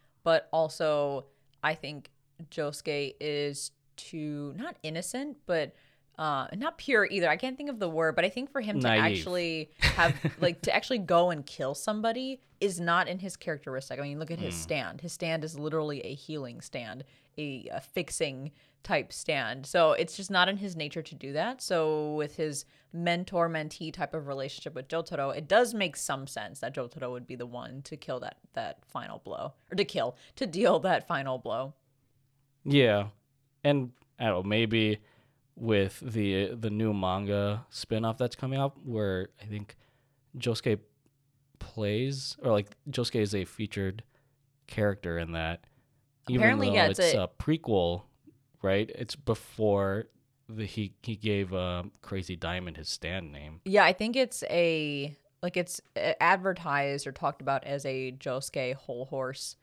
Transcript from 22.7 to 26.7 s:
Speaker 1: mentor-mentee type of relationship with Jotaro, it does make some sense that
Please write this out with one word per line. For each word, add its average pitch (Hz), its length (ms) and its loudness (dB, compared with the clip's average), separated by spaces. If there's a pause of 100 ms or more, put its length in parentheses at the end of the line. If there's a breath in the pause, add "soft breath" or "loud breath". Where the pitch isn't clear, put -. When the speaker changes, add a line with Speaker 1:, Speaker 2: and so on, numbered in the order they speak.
Speaker 1:
mentor-mentee 170 1000 -2
type 156 200 -4
of 151 140 -6
relationship 139 480 -6
with 160 120 -8
Jotaro, 160 480 -2
it 151 120 -6
does 226 260 6
make 190 220 -2
some 139 320 -4
sense 107 320 -10
that 127 160 -6